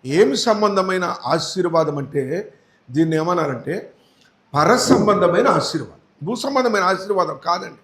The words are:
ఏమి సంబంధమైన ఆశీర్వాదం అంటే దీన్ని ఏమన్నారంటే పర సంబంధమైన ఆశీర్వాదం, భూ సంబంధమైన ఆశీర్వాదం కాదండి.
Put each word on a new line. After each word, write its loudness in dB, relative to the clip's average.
ఏమి 4
సంబంధమైన 0
ఆశీర్వాదం 0
అంటే -6
దీన్ని 0
ఏమన్నారంటే -4
పర 4
సంబంధమైన 2
ఆశీర్వాదం, -2
భూ -4
సంబంధమైన 0
ఆశీర్వాదం -2
కాదండి. -4